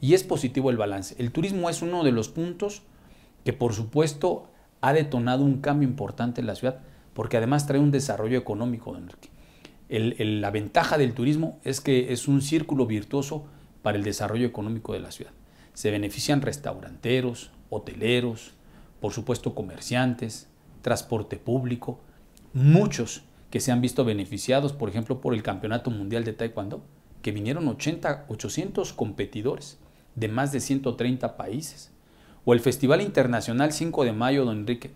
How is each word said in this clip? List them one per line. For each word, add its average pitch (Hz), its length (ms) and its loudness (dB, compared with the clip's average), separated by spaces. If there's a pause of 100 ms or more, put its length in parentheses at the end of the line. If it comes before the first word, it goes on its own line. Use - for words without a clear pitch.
Y 147 140 6
es 185 100 2
positivo 135 440 0
el 120 60 2
balance. 101 420 -2
El 123 140 -2
turismo 175 380 0
es 160 120 -4
uno 170 220 -2
de 135 80 6
los 110 160 2
puntos 175 540 -6 (640)
que, 117 80 0
por 120 200 0
supuesto, 147 760 -2 (320)
ha 131 100 4
detonado 135 540 2
un 139 160 4
cambio 143 260 2
importante 120 540 -4
en 117 60 -4
la 98 80 -4
ciudad, 131 260 -2 (320)
porque 113 240 0
además 143 300 2
trae 139 120 4
un 147 120 6
desarrollo 127 460 0
económico, 113 540 -2
don 90 120 -12
Enrique. - 260 -20 (580)
El, 113 320 0
el, 107 220 0
la 101 100 0
ventaja 107 460 0
del 127 160 4
turismo 151 500 0
es 135 160 -4
que 127 320 2
es 120 160 -4
un 139 140 4
círculo 147 440 0
virtuoso 139 600 -4 (360)
para 104 160 0
el 101 60 -2
desarrollo 107 420 -2
económico 110 460 -6
de 95 80 -6
la 95 120 -12
ciudad. - 200 -16 (420)
Se - 160 -2
benefician 104 520 0
restauranteros, - 1080 -4 (180)
hoteleros, 117 840 -2 (440)
por 104 140 -4
supuesto 117 420 -4
comerciantes, 117 960 -4 (320)
transporte 110 560 -2
público, 123 640 -4 (500)
muchos 143 720 6 (260)
que - 120 -2
se 123 100 0
han 123 100 4
visto 123 240 2
beneficiados, 113 680 0
por 107 160 -4
ejemplo, 113 320 -4
por 127 120 0
el 107 80 0
Campeonato 107 480 -4
Mundial 110 340 -2
de 110 100 -4
Taekwondo, 113 500 -6 (400)
que 107 80 -2
vinieron 123 360 -2
ochenta, 147 600 -2
ochocientos 170 680 -4
competidores 104 840 -6 (340)
de 113 140 -4
más 131 240 0
de 135 80 -2
ciento 135 360 -2
treinta 120 400 -2
países, - 560 -10 (540)
o 120 80 8
el 120 60 6
Festival 135 420 4
Internacional 127 720 2
Cinco 165 300 0
de 113 100 2
Mayo, 131 320 2
don 110 140 0
Enrique, 117 360 -6